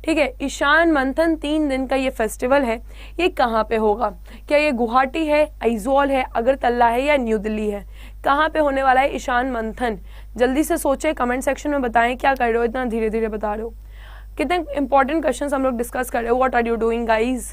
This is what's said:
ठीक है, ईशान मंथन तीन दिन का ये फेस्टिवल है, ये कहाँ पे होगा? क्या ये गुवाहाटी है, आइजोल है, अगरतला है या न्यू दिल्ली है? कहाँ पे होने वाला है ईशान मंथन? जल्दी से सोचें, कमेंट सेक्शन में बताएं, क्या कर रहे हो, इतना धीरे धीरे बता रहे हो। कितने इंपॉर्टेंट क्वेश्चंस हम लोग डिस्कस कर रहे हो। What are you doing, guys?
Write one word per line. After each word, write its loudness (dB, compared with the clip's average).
ठीक 2
है, 0
ईशान 2
मंथन 2
तीन 0
दिन -2
का 0
ये 0
फेस्टिवल 0
है, -2
ये 4
कहाँ 2
पे 0
होगा? 2
क्या 4
ये 4
गुवाहाटी 2
है, 4
आइजोल 2
है, 2
अगरतला 2
है 2
या 4
न्यू 2
दिल्ली -2
है? -8
कहाँ 2
पे -2
होने 2
वाला 6
है 2
ईशान 0
मंथन? -4
जल्दी 2
से 0
सोचें, 0
कमेंट -2
सेक्शन -2
में 0
बताएं, 2
क्या 2
कर 0
रहे 2
हो, 2
इतना -2
धीरे -2
धीरे -2
बता -6
रहे -8
हो। -10
कितने 0
इंपॉर्टेंट 2
क्वेश्चंस -2
हम 0
लोग 0
डिस्कस -4
कर -2
रहे -4
हो। -2
What 2
are 2
you 0
doing, 0
guys? 0